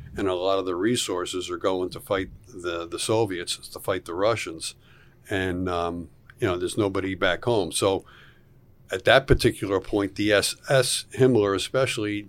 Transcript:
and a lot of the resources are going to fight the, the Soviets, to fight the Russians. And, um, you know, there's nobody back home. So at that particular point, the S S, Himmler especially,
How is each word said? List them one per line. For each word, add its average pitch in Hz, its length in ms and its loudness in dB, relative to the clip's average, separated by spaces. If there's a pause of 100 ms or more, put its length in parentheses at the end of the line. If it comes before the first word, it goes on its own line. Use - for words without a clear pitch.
(180)
and 104 100 -2
a 92 60 0
lot 90 240 0
of 92 80 -2
the 92 100 -2
resources 90 760 -2
are 87 60 -6
going 92 340 -2
to 85 80 -12
fight 95 300 -2 (180)
the, 85 400 -6
the 85 100 -10
Soviets, 95 600 0 (120)
to - 100 -14
fight 92 260 -4
the 85 100 -8
Russians. 95 580 -2 (560)
And, 92 400 -2
um, 87 400 -4 (300)
you 117 80 0
know, 90 100 0
there's 90 220 -4
nobody 95 340 0
back 90 320 0
home. 101 260 2
So 98 340 0 (840)
at 98 140 -4
that 127 220 6
particular 107 520 2
point, 101 360 -2
the 104 160 2
S 98 240 4 (120)
S, - 460 2
Himmler 110 420 4
especially, 104 720 -2